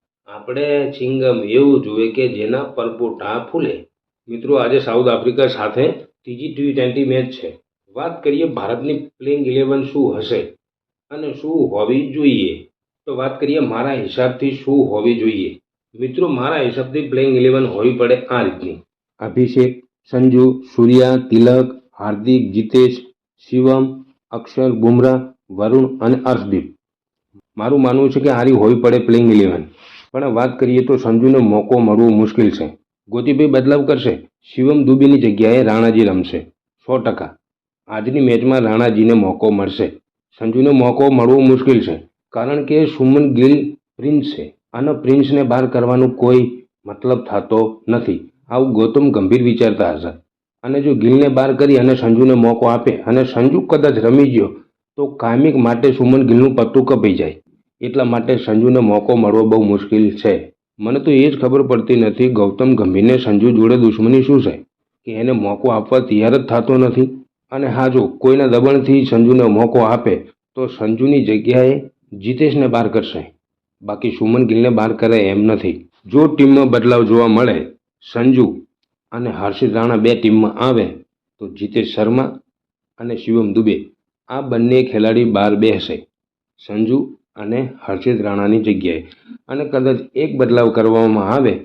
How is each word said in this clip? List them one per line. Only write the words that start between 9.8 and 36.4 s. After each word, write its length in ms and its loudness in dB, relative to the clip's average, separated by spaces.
શું 300 -4
હશે 260 -6
અને 240 -12
શું 240 -6
હોવી 440 -2
જોઈએ, 400 -2
તો 100 -12
વાત 220 -6
કરીએ 240 -2
મારા 360 -6
હિસાબથી 580 -4
શું 320 0
હોવી 300 -2
જોઈએ. 320 -4
મિત્રો, 340 -6
મારા 340 -4
હિસાબથી 460 -6
પ્લેઇંગ 280 -2
ઇલેવન 300 2
હોવી 320 -2
પડે 180 2
આ 140 -2
રીતની: 340 -8
અભિષેક, 520 0
સંજુ, 320 2
સૂર્યા, 580 4
તિલક, 420 4
હાર્દિક, 480 -2
જીતેશ, 460 0
શિવમ, 360 2
અક્ષર, 400 -4
બુમરાહ, 460 2
વરુણ 360 0
અને 240 0
અર્શદીપ. 420 -4
મારું 260 0
માનવું 300 2
છે 80 -2
કે 100 0
હારી 320 2
હોવી 200 2
પડે 180 2
પ્લેઇંગ 320 2
ઇલેવન. 320 2
પણ 260 -6
વાત 220 -2
કરીએ 280 2
તો 140 0
સંજુને 460 2
મોકો 360 0
મળવો 320 4
મુશ્કેલ 400 2
છે. 140 -8
ગોતીભાઈ 440 0
બદલાવ 320 2
કરશે. 280 -2
શિવમ 400 0
દુબેની 380 4
જગ્યાએ 420 2
રાણાજી 440 2
રમશે, 300 -4